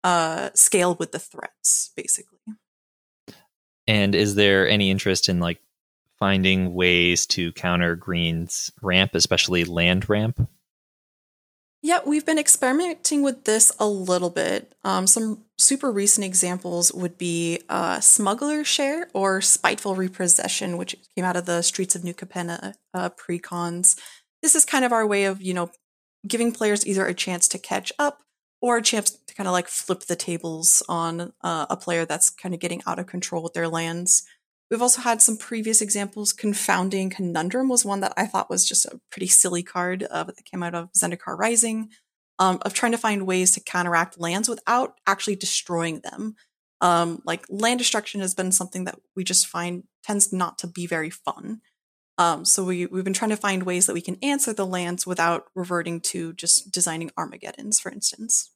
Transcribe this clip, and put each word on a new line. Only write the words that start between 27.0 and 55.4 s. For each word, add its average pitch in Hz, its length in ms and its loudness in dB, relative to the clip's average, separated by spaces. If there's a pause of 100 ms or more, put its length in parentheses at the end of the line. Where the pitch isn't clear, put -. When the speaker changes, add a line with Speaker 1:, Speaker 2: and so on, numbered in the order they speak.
Speaker 1:
a 180 80 -2
chance 180 340 -2
to - 100 -2
catch 190 400 -6
up 294 260 -2 (380)
or 240 140 4
a 233 60 2
chance 220 300 2
to - 220 -20
kinda, 190 160 -4
like, 180 200 0
flip - 320 -4
the 175 160 -4
tables 165 720 0
on, 170 420 -4 (100)
uh, 165 280 -2
a - 80 -2
player 165 280 -2
that's 151 240 2
kinda 185 280 -6
getting 175 280 -6
out 175 140 -2
of 185 80 -8
control 175 340 -6
with 170 120 -8
their 170 160 -2
lands. 165 540 0 (460)
We've 226 120 0
also 247 200 2
had 233 200 2
some 220 160 4
previous 220 440 0
examples. 202 500 -2
Confounding 190 800 0
Conundrum 185 600 -2
was 240 140 2
one 196 180 -4
that - 140 -2
I 220 120 0
thought - 240 -4
was 185 140 0
just - 200 0
a - 140 -16 (100)
pretty 185 180 -8
silly 180 360 4
card, 185 480 -4
uh, 160 140 -4
that - 200 -18
came 180 160 -10
out 170 140 -6
of 170 160 -8
Zendikar - 460 -2
Rising, 220 520 0 (480)
um, 185 240 2
of 202 120 -4
trying 233 180 0
to 233 60 0
find 202 280 -2
ways 185 260 2
to - 100 0
counteract 175 580 0
lands 180 280 -2
without 240 600 -2
actually 196 300 0
destroying 170 640 -4
them. 214 340 -10 (460)
Um, 170 440 2
like, 170 240 -4
land 226 300 0
destruction 214 420 -2
has 185 140 -2
been 185 160 -2
something 185 320 -2
that - 160 -8 (160)
we 190 80 -6
just 185 240 2
find 175 380 -6 (180)
tends 202 280 0
not 185 280 -4
to 180 80 -10
be 175 180 -10
very 165 240 -4
fun. - 520 -12 (580)
Um, 170 260 2
so - 180 2
we, 180 220 -2
we've 185 180 -6
been 190 100 -2
trying 214 180 -2
to 208 60 0
find 190 260 -2
ways 180 240 0
that - 60 -2
we 175 80 -4
can 190 200 -8
answer 277 320 -2
the 196 140 -4
lands 180 400 -4
without 170 380 -2 (100)